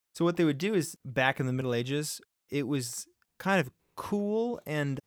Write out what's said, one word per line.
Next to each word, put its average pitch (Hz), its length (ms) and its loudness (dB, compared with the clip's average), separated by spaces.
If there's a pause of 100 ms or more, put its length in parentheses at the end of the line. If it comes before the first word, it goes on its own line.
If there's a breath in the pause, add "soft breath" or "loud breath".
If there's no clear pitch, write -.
(120)
So 165 120 0
what 170 140 2
they 175 60 4
would 147 140 2
do 202 160 0
is, 156 300 0
back 135 340 2
in 131 80 0
the 127 60 0
Middle 127 200 0
Ages, 139 480 -2 (300)
it 139 160 -2
was 123 400 -4 (320)
kind 185 220 4
of 131 100 -2 (240)
cool 214 720 -2
and 143 400 -2